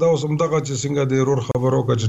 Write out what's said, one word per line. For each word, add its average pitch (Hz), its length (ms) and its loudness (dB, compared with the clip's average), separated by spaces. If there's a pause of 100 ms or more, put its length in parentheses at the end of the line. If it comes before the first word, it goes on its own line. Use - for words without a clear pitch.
دا 170 80 4
اوس 147 140 0
همدغه 151 340 0
چې 135 140 -4 (100)
څنګه 143 260 -2
د 131 120 2
ورور 131 260 2
خبره 127 320 0
وکړه 123 220 0
چې 113 80 0